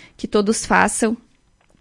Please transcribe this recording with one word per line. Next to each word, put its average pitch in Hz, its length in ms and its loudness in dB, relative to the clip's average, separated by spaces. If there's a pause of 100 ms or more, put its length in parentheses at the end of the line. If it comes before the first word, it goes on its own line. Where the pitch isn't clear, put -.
(160)
que - 120 -10
todos 208 380 0
façam, 214 520 0 (640)